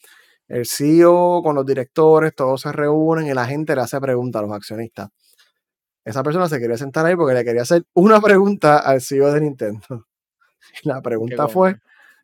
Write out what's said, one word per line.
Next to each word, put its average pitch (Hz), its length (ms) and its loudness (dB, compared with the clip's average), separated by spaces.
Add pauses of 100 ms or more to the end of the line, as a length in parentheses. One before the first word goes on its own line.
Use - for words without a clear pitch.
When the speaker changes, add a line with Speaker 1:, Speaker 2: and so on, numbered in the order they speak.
(500)
Speaker 1:
El 120 160 -6
C 151 340 2
E 170 60 8
O 175 360 4
con 151 140 -2
los 135 100 -2
directores, 156 680 2
todos 131 260 -2
se 147 120 -8
reúnen 156 540 -2
y 139 60 -4
la 123 120 -2
gente 147 320 -6
le 127 40 -2
hace 120 200 -6
preguntas 123 400 -4
a 104 40 -6
los 104 80 -8
accionistas. 107 560 -14 (960)
Esa 131 180 -8
persona 160 280 -2
se 147 100 -4
quería 117 180 -4
sentar 143 280 -4
ahí 180 100 2
porque 143 200 2
le 120 100 0
quería 120 160 -2
hacer 170 320 0
una 208 260 6
pregunta 196 600 4
al 135 200 2
C 139 180 -6
E 135 40 4
O 143 100 4
de 151 100 0
Nintendo. 123 380 -6 (100)
<laughs> 117 180 -14 (760)
Y 151 60 -6
la 131 60 -4
Speaker 2:
Qué 131 80 -12
Speaker 1:
pregunta 120 440 -4
fue 185 280 0
Speaker 2:
cojones. - 60 -20 (420)